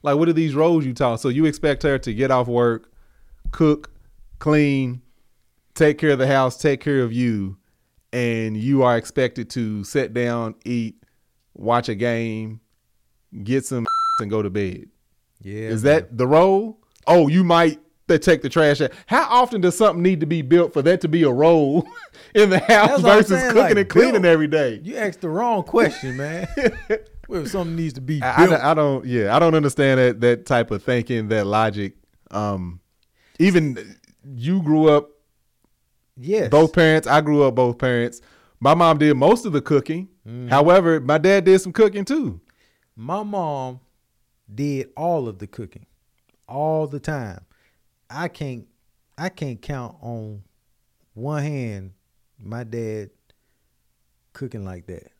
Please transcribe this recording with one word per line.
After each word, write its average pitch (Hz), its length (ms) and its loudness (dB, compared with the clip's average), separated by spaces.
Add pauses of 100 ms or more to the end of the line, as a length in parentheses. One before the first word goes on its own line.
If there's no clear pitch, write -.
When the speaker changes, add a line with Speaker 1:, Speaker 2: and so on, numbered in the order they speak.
Speaker 1:
Like, 143 140 0
what 165 120 2
are 165 40 2
these 156 220 0
roles 160 300 2
you 127 80 -4
talk?" 117 260 -2
So - 100 -4
you 143 160 2
expect 147 380 -2
her 139 160 0
to 120 140 -8
get 127 180 0
off 123 160 2
work, 120 420 0 (640)
cook, 151 400 0 (480)
clean, 139 640 0 (760)
take 151 220 2
care 151 140 0
of 135 80 0
the 131 80 0
house, 135 300 0
take 139 220 -2
care 139 220 -2
of 120 100 -2
you, 110 460 -4 (560)
and 113 420 -4
you 131 280 0
are 123 140 2
expected 120 540 -4
to 107 320 -6
sit 110 300 -6
down, 120 420 -4 (100)
eat, 117 300 -8 (600)
watch 117 340 -2
a 110 60 -4
game, 113 680 -6 (840)
get 127 220 -2
some 120 200 -6 (180)
<laughs> - 180 -4
and 104 80 -8
go 107 120 -2
to 104 80 -4
bed. 95 360 -8 (560)
Speaker 2:
Yeah, 98 120 -18 (160)
Speaker 1:
Is 110 140 -4
Speaker 2:
man. 143 100 4
Speaker 1:
that 151 240 -2
the 123 80 0
role? 190 540 2 (260)
Oh, 165 220 6
you 175 160 4
might 170 360 2 (280)
they 170 100 4
take 165 240 2
the 143 80 -6
trash 151 320 2
out. 135 100 -2 (140)
How 285 240 0
often 240 320 2
does 175 160 0
something 175 240 2
need 180 200 2
to 160 40 -2
be 160 160 -2
built 165 320 2
for 147 80 -2
that 175 200 2
to 180 60 -2
be 160 160 2
a 143 80 4
role 151 560 2 (240)
<laughs> - 240 -12
in 208 140 6
the 185 100 2
house - 80 -6
Speaker 2:
That's 208 360 4
what 196 80 8
I'm 208 60 10
Speaker 1:
versus 214 220 2
Speaker 2:
saying, 254 140 -2
Speaker 1:
cooking 226 100 6
Speaker 2:
like, 185 140 2
Speaker 1:
and 98 120 0
cleaning 240 220 4 (100)
Speaker 2:
built. 180 120 0
Speaker 1:
every 156 140 2
day? 143 360 -2
Speaker 2:
You 185 140 -14
asked 208 240 -6
the 170 80 -6
wrong 208 340 -2
question, 131 540 -2
man. 160 340 -8
Speaker 1:
<laughs> - 60 -8 (720)
Speaker 2:
Well, 175 120 -6
if - 100 -10
something 170 240 -6
needs 165 200 -6
to 131 60 -14
be 143 200 -6
Speaker 1:
I, 127 100 -2
I 123 60 0
Speaker 2:
built. 175 140 4
Speaker 1:
don't, 147 180 0
I 160 40 2
don't, 147 320 -2
yeah, 117 300 0
I 147 40 4
don't 165 140 2
understand 139 460 0
that, 123 220 2
that 120 240 0
type 117 260 -2
of 101 100 -6
thinking, 117 460 -4
that 107 180 0
logic. 104 500 -2 (360)
Um, 95 480 -6 (580)
even 160 600 0 (260)
you 139 400 -6
grew 156 260 4
up 147 200 2 (1080)
Speaker 2:
Yes. 156 340 -2
Speaker 1:
both 156 220 6
parents. 160 340 4
I 143 140 4
grew 147 240 2
up 127 120 2
both 120 240 0
parents. 120 420 -2 (400)
My 139 120 4
mom 165 240 4
did 151 200 4
most 202 280 2
of 202 60 -6
the 147 100 -2
cooking. 160 460 -2 (180)
Speaker 2:
Mm. 123 240 -14
Speaker 1:
However, 160 520 4
my 143 160 0
dad 185 260 2
did 190 160 6
some 185 140 -8
cooking 202 320 2
too. 226 340 -4 (560)
Speaker 2:
My 165 280 -8
mom 147 580 -8 (720)
did 135 400 -6
all 156 320 -4
of 101 120 -12
the 101 80 -16
cooking - 380 -18 (600)
all 156 400 -4
the 139 140 -12
time. 117 400 -10 (680)
I 151 200 -10
can't, 131 360 -14 (520)
I 165 100 -8
can't 143 340 -12
count 123 400 -12
on 107 420 -14 (720)
one 143 300 -8
hand 113 480 -10 (500)
my 110 220 -14
dad 110 460 -10 (1200)
cooking 117 320 -12
like 90 220 -14
that. - 320 -18